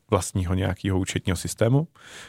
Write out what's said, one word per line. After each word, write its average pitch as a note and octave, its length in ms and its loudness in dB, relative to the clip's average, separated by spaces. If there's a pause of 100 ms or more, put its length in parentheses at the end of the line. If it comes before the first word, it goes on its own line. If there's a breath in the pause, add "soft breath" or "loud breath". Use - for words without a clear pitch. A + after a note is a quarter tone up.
(100)
vlastního F#2 440 0
nějakého F#2+ 440 0
účetního F#2 380 -2
systému, B2 520 2 (400 loud breath)